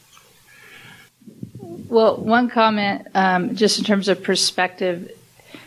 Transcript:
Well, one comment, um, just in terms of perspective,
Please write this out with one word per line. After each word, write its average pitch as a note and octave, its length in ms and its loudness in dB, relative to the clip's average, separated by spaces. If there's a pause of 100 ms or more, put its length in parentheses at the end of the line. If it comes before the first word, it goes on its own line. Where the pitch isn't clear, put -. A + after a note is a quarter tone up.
(1900)
Well, A3+ 280 4
one A#3 320 0
comment, G#3 680 0
um, F#3 400 2
just G3+ 240 2
in - 60 -4
terms G3 240 0
of F#3 140 0
perspective, F3+ 880 -2 (560)